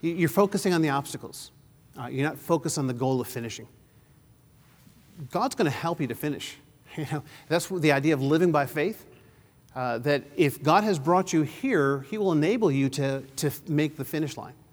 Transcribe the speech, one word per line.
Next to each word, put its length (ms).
Y-, 80
you're 180
focusing 460
on 80
the 80
obstacles. 600
Uh, 100
you're 200
not 100
focused 380
on 100
the 60
goal 300
of 40
finishing. 420
God's 240
gonna 160
help 300
you 80
to 60
finish. 480
<laughs> 340
You 140
know, 120
that's 220
what 100
the 120
idea 200
of 80
living 300
by 160
faith, 400
uh, 220
that 260
if 240
God 220
has 160
brought 340
you 100
here, 580
he 80
will 140
enable 400
you 160
to, 320
to 260
f-, 220
make 280
the 80
finish 320
line. 180